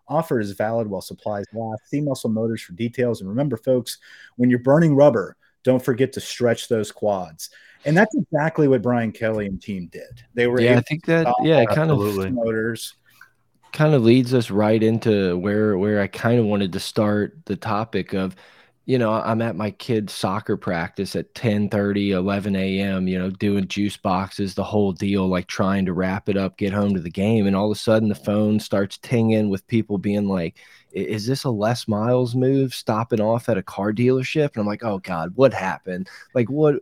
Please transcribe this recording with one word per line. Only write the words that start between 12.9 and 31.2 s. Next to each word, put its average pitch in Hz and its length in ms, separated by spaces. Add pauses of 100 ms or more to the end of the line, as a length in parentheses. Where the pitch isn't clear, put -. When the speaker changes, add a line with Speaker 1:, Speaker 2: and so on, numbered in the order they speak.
Speaker 2:
kind 151 220
of 123 80
leads 123 320
us 117 160
right 107 300
into 107 560
where, 104 400
where 104 220
I 98 80
kind 117 320
of 113 60
wanted 101 280
to 95 60
start 104 640
the 101 100
topic 104 580
of, 95 220 (500)
you 127 120
know, 110 160
I'm 113 300
at 113 120
my 104 160
kid's 107 400
soccer 101 460
practice 92 580
at 82 200
ten 104 340
thirty, 101 420
eleven 98 440
A 95 240
M, 95 280
you 92 100
know, 92 120
doing 98 380
juice 101 280
boxes, 95 600
the 101 80
whole 101 280
deal, 98 360
like, 90 180
trying 98 400
to 90 80
wrap 92 340
it 101 80
up, 95 220
get 98 160
home 101 220
to 92 40
the 85 100
game. 101 360
And 98 100
all 104 160
of 104 60
a - 20
sudden 110 300
the 101 60
phone 107 440
starts 101 380
tinging 110 520
with 95 180
people 107 320
being 104 280
like, 90 300 (380)
"I-, 87 40
is 101 280